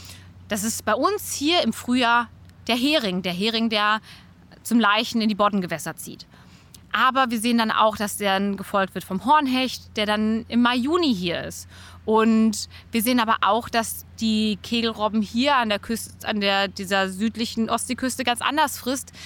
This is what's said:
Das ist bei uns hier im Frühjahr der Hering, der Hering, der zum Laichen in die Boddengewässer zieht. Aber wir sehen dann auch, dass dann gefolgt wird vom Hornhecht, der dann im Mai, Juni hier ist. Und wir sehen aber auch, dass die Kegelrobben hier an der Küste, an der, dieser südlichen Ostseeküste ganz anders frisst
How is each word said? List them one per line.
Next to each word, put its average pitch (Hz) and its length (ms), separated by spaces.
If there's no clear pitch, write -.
Das 190 160
ist - 220
bei 214 100
uns 370 380
hier 330 300
im 220 100
Frühjahr 240 560
der 226 100
Hering, 240 460
der 180 100
Hering, 220 360
der 208 300
zum 226 160
Laichen 220 420
in 214 60
die 214 80
Boddengewässer 180 640
zieht. - 280
Aber 254 360
wir 233 100
sehen 233 180
dann 220 140
auch, 214 260
dass 202 200
dann 196 380
gefolgt 196 400
wird 185 80
vom 185 220
Hornhecht, 262 720
der 214 80
dann 214 420
im 233 140
Mai, 240 140
Juni 294 380
hier 175 300
ist. 160 240
Und 220 640
wir 233 120
sehen 247 160
aber 226 220
auch, 220 260
dass - 380
die 214 420
Kegelrobben 220 580
hier 254 360
an 240 120
der 202 100
Küste, - 480
an 214 120
der, 196 300
dieser 190 400
südlichen 220 600
Ostseeküste 247 540
ganz 240 180
anders 294 380
frisst - 320